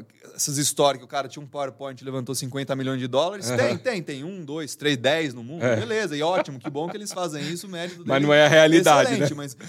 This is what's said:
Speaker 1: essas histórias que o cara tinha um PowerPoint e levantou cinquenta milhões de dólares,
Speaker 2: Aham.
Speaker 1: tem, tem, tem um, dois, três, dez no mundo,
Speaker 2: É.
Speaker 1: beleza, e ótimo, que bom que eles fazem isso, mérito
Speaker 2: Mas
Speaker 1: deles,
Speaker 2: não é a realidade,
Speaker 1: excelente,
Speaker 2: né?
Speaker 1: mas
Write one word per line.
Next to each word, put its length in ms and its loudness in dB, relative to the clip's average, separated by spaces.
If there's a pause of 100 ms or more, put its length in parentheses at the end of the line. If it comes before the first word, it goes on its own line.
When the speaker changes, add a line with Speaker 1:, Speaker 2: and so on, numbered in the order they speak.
(360)
Speaker 1:
essas 220 -4
histórias 420 0
que 60 -20
o 20 -20
cara 200 -8
tinha 160 -16
um 40 -18
PowerPoint 540 -10
e 40 -20
levantou 280 -6
cinquenta 420 -6
milhões 240 -4
de 80 -6
dólares, 420 -2
Speaker 2:
Aham. 80 0
Speaker 1:
tem, 200 0
tem, 260 -4
tem 200 -10
um, 200 -10
dois, 320 -8
três, 220 0
dez 360 0
no 100 -12
mundo, 200 -8
Speaker 2:
É. 120 2
Speaker 1:
beleza, 420 -4
e 60 -4
ótimo, 360 -2
que 100 -10
bom 200 -6
que 80 -10
eles 160 -10
fazem 380 -6
isso, 160 -10
mérito 320 -10
Speaker 2:
Mas 80 -12
Speaker 1:
deles, 200 2
Speaker 2:
não 60 6
é 120 8
a 40 6
realidade, 600 8
Speaker 1:
excelente, 200 0
Speaker 2:
né? 60 -8
Speaker 1:
mas 140 -10 (180)